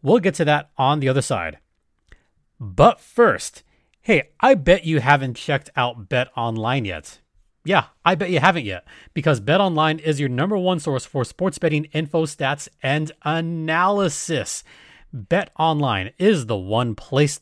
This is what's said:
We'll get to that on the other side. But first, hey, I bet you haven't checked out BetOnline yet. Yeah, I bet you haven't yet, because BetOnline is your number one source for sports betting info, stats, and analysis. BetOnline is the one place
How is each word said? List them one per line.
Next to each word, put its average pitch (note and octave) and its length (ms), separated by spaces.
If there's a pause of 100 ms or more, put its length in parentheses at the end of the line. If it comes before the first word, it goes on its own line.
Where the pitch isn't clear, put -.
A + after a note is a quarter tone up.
We'll G3+ 180
get F3+ 160
to E3+ 100
that D3 320
on C#3+ 240
the C3+ 80
other C3 120
side. F2 360 (1040)
But G#2+ 400
first, - 600 (360)
hey, E3+ 300 (100)
I C4 140
bet E3+ 320
you D#3 160
haven't C3+ 320
checked - 420
out A#2+ 320
BetOnline A#2 760
yet. E2+ 340 (460)
Yeah, E3 220 (180)
I F3+ 100
bet F3 140
you F3 100
haven't E3+ 240
yet, F#2 240 (260)
because C#3 280
BetOnline D#3+ 580
is D3+ 180
your C#3 120
number E3 280
one F3+ 220
source C3+ 240
for C3 220
sports - 340
betting D#3 320
info, D#3+ 340
stats, D3 440 (120)
and D3+ 300 (120)
analysis. E3 1400 (500)
BetOnline C#3+ 1040
is F3+ 280
the A2 120
one G#2+ 380
place C#3+ 460